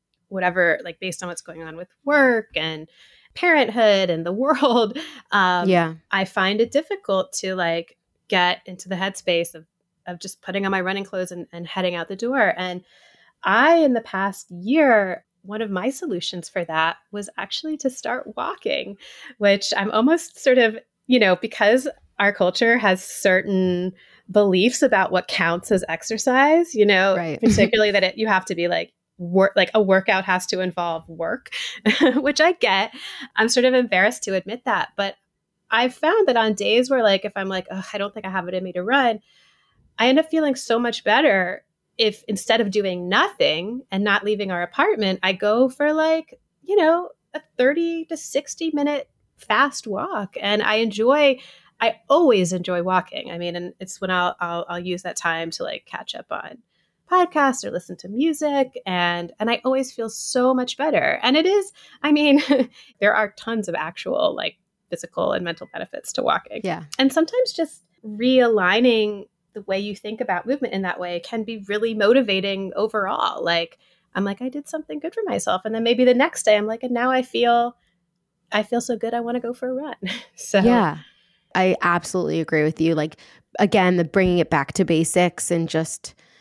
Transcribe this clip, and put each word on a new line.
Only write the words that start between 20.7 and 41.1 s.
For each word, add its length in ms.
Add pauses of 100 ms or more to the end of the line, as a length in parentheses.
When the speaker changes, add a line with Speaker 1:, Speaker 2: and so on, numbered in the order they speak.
Speaker 1:
you 140
know, 160
because 520 (300)
our 160
culture 460
has 240
certain 880 (380)
beliefs 500
about 300
what 160
counts 440
as 160
exercise, 840
you 140
know, 280
Speaker 2:
Right. 240
<laughs> 40
Speaker 1:
particularly 480
that 120
it, 140
you 100
have 180
to 100
be, 120
like, 260 (240)
work, 380
like, 200
a 60
workout 440
has 220
to 120
involve 480
work, 440 (320)
<laughs> 320
which 260
I 120
get. 380 (440)
I'm 120
sort 180
of 100
embarrassed 480
to 100
admit 320
that, 320
but 180 (540)
I've 240
found 340
that 100
on 160
days 360
where, 140
like, 220
if 100
I'm 120
like, 240
"Ugh, 220
I 40
don't 160
think 120
I 40
have 180
it 60
in 100
me 100
to 100
run," 360 (800)
I 80
end 120
up 100
feeling 260
so 240
much 240
better 600 (340)